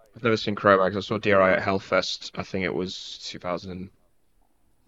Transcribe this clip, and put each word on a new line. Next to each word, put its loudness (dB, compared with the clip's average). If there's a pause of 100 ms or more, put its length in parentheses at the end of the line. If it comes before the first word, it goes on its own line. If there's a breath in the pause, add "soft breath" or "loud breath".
(160)
I've -8
never 2
seen -4
Cro-Mags. 4
I -2
saw -4
D 0
R 6
I 6
at 2
Hellfest. -2
I -8
think -4
it -4
was -8
two -12
thousand -10 (1000)